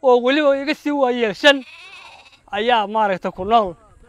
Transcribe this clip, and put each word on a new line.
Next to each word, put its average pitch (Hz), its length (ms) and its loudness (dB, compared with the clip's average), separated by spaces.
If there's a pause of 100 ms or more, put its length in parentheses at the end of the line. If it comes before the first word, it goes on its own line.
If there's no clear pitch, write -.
oo 247 180 4
weliba 277 400 2
iga 277 140 -4
sii - 160 -6
waayeelsan 254 720 0 (880)
ayaa 214 360 -2
maaragtay 202 440 -4
ku 185 140 -12
nool. 208 280 0 (360)